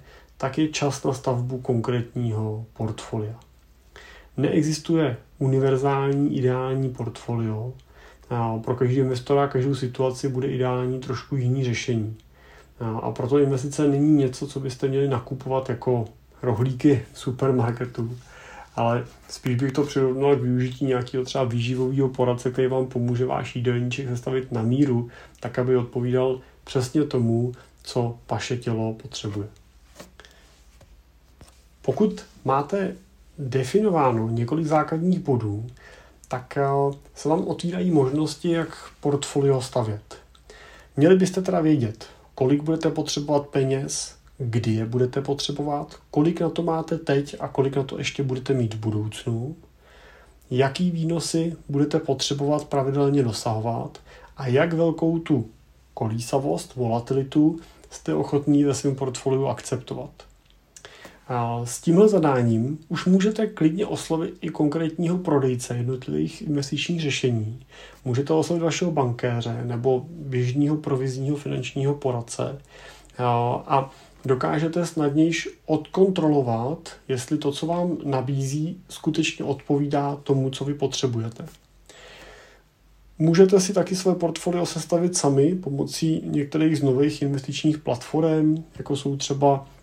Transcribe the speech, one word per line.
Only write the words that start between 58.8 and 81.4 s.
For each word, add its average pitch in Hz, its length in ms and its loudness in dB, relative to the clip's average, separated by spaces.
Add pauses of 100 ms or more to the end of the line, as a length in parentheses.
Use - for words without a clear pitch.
portfoliu 135 520 -2
akceptovat. 127 640 -6 (1200)
A 120 360 -2
s - 160 -8
tímhle 175 280 6
zadáním 135 680 2 (100)
už 160 180 -4
můžete 202 400 4
klidně 165 400 0
oslovit 160 540 -4
i 165 80 -6
konkrétního 165 680 0
prodejce 131 580 0
jednotlivých 131 640 -4
investičních 147 580 -4
řešení. 123 600 -2 (440)
Můžete 135 280 0
oslovit 160 300 0
vašeho 165 280 0
bankéře 120 760 -2
nebo 127 440 0
běžného 143 680 0
provizního 135 600 -2
finančního 139 580 -2
poradce. 127 640 -4 (600)
A, 120 480 0
a 135 240 0 (340)
dokážete 160 640 0
snadnějš 156 640 2 (180)
odkontrolovat, 151 1200 2 (180)
jestli 131 300 -2
to, 143 140 -2
co - 140 -6
vám 175 380 0
nabízí, 139 840 -2
skutečně - 560 -2
odpovídá 143 720 0
tomu, 135 340 0
co 135 140 -6
vy 143 100 -2
potřebujete. 123 720 -4 (1700)